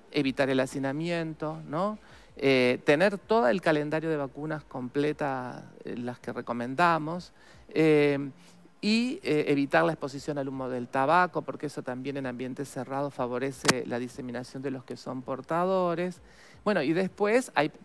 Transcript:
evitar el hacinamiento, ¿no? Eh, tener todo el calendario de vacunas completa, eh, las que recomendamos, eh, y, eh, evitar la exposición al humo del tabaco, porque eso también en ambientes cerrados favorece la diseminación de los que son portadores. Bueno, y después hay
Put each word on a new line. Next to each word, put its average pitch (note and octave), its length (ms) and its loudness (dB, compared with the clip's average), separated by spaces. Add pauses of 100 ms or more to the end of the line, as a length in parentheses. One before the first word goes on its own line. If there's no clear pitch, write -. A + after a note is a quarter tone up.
(100)
evitar C3+ 380 2
el C3+ 100 2
hacinamiento, D#3 1120 -2
¿no? G3 300 -2 (400)
Eh, B2+ 460 4
tener F#3 340 4
todo A3+ 280 2
el F#3+ 140 4
calendario D#3 480 0
de D#3+ 80 0
vacunas D3 480 -6
completa, C3+ 1080 -4 (140)
eh, - 140 -10
las A#2+ 200 -8
que - 140 -10
recomendamos, D3+ 1000 0 (340)
eh, D3 600 4 (500)
y, A3+ 420 2
eh, D3+ 260 2
evitar C#3+ 360 4
la E3+ 80 2
exposición C#3+ 460 -6
al C3+ 100 -4
humo C3 220 -6
del B2 180 -6
tabaco, D#3+ 540 2
porque B2 240 -8
eso C#3+ 160 -8
también C3 340 -6
en C#3 80 -6
ambientes C3 460 -6
cerrados C3+ 420 -4
favorece B2+ 760 -2
la A#2+ 120 -2
diseminación B2 640 -8
de C3+ 80 -4
los C3+ 140 -8
que A#2+ 120 -10
son C3 240 -10
portadores. F3 1040 -2 (420)
Bueno, G3 180 2
y D3 120 2
después G3+ 600 0
hay D3+ 180 2 (120)